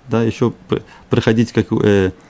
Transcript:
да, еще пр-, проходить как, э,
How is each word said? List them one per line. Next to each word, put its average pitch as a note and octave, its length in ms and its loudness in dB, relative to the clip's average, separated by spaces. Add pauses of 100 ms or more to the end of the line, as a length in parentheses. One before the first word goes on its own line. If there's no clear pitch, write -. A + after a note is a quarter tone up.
да, A#2 140 -2
еще A2+ 300 -2 (160)
пр-, - 140 -4 (280)
проходить A2+ 420 0
как, A2 200 0
э, G2+ 400 2 (180)